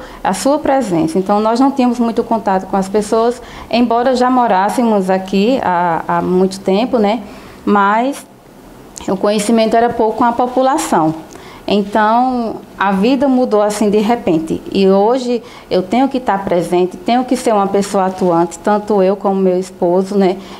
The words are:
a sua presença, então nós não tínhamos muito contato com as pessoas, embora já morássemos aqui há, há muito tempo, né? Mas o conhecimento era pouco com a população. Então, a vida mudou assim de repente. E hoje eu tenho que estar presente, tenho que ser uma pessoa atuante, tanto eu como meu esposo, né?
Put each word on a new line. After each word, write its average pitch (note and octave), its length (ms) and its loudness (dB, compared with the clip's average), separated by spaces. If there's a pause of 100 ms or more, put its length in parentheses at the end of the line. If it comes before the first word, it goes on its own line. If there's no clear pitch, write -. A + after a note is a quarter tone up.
(240)
a G3 100 0
sua C4+ 240 0
presença, G#3+ 640 0
então G3+ 200 0
nós A3+ 200 0
não C4+ 120 2
tínhamos B3 280 0
muito A#3 240 0
contato G3+ 440 -2
com G3+ 100 -4
as F#3+ 120 -2
pessoas, A3+ 500 0 (300)
embora A#3+ 460 2
já B3 160 2
morássemos G#3+ 800 2
aqui G3 540 0
há, F3 440 0
há F3 140 0
muito F#3 380 0
tempo, A3+ 380 0
né? G#3+ 240 0 (420)
Mas G#3 640 0 (840)
o G3 80 0
conhecimento G#3+ 600 2
era A#3 160 4
pouco A3 260 0
com B3+ 60 0
a A#3+ 80 2
população. B3 960 0 (420)
Então, A3 920 0 (180)
a G3 140 0
vida B3 340 2
mudou B3 340 2
assim G#3 280 0
de G3+ 80 2
repente. G3 640 0 (100)
E G3 160 2
hoje A#3 560 2 (260)
eu F#3 140 0
tenho B3 240 0
que C4 100 -2
estar G3 280 -2
presente, F3 500 0
tenho B3 300 -2
que B3+ 100 0
ser A#3+ 180 0
uma G3 140 2
pessoa G3 380 0
atuante, F3 520 0
tanto G#3 460 0
eu F#3+ 140 2
como G3+ 180 -2
meu F#3 240 2
esposo, F#3 560 -2
né? G3 220 2 (220)